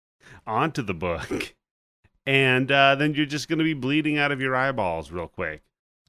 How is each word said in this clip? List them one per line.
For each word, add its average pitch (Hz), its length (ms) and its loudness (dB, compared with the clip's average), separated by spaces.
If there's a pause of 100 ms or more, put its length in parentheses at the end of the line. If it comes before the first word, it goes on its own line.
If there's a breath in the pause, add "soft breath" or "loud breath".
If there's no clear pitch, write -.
<laughs> - 460 -20
onto 135 360 -2
the 98 100 -4
book, 85 600 -6 (720)
and, 135 440 2
uh, 139 240 6
then 151 200 0
you're 151 100 0
just 139 220 -6
gonna 160 160 0
be 160 100 0
bleeding 147 460 0
out 143 120 2
of 135 80 -2
your 131 160 0
eyeballs 98 560 -2
real 85 160 -6
quick." 80 340 -8 (480)